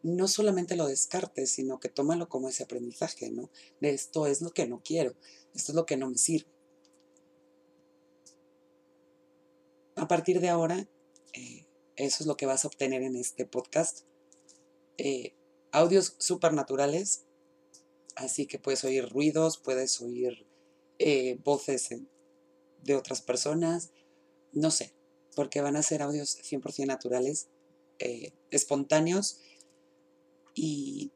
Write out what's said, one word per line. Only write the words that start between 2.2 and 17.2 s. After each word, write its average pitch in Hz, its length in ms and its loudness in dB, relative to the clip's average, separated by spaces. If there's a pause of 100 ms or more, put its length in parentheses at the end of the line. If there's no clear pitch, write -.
como 131 200 -4
ese 127 140 -6
aprendizaje, 120 720 -8
¿no? - 180 -8 (300)
De 147 100 2
esto 147 380 0
es 139 120 2
lo 170 100 -4
que 151 180 -2
no 120 160 -8
quiero, 151 320 0 (360)
esto - 200 -6
es 156 40 0
lo 165 80 2
que 147 120 -2
no 131 120 -2
me 127 80 -2
sirve. 160 320 2 (3500)
A 156 100 -4
partir 175 320 4
de 180 100 2
ahora, 170 400 2 (440)
eh, 120 340 -18 (300)
eso 139 260 -2
es 151 60 -2
lo 143 80 -2
que 139 100 -4
vas 135 180 2
a 151 40 -4
obtener 131 340 -2
en 131 140 -4
este 123 300 -6
podcast. - 560 -2 (920)
Eh, 135 380 -4 (380)
audios 175 460 6
supernaturales, 151 1080 0 (880)